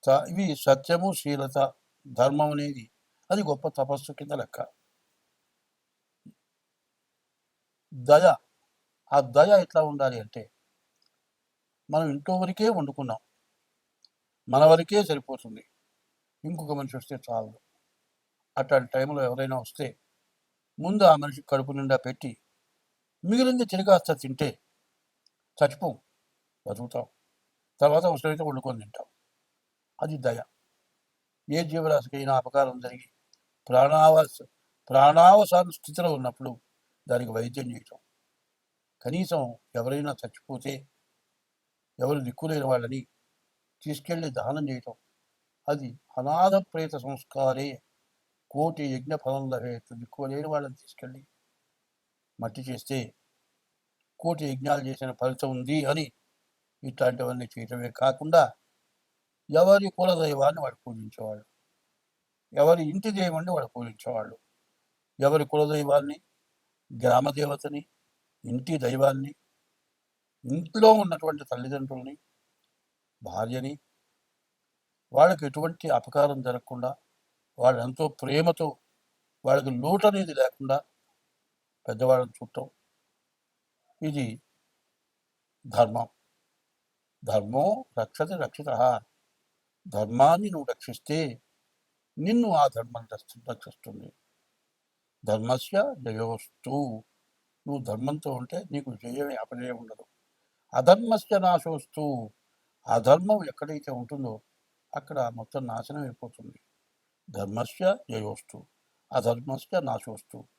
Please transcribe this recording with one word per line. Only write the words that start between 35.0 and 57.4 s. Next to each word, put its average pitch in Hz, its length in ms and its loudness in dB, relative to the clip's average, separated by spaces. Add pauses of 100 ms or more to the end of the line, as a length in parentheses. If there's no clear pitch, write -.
స్థితిలో 165 440 -4
ఉన్నప్పుడు 127 380 -6 (560)
దానికి 120 240 -2
వైద్యం 123 400 -6
చేయటం, - 260 -18 (1040)
కనీసం 165 400 -4 (340)
ఎవరైనా 139 360 -4
చచ్చిపోతే 127 600 -12 (1300)
ఎవరు 139 200 -2
దిక్కులేని 139 460 -6
వాళ్ళని 127 360 -2 (840)
తీసుకెళ్ళి 156 460 -8
దానం 135 400 -6
చేయటం, 123 260 -12 (720)
అది 139 320 -6 (180)
అనాథ 165 380 2 (180)
ప్రేత 160 240 -6
సంస్కారే 135 840 -6 (680)
కోటి 151 320 -4
యజ్ఞ 135 320 -6
ఫలం 135 340 -6
లభేత్. 120 440 -10
దిక్కులేని 139 540 -10
వాళ్ళని 143 280 -6
తీసుకెళ్ళి 135 520 -20 (1120)
మట్టి 117 220 -10
చేస్తే 127 520 -8 (1040)
కోటి 160 260 -4
యజ్ఞాలు 139 360 -2
చేసిన 131 300 -8
ఫలితం 127 380 -4
ఉంది 131 360 -4
అని 143 260 -4 (720)
ఇట్లాంటివన్నీ 123 640 -2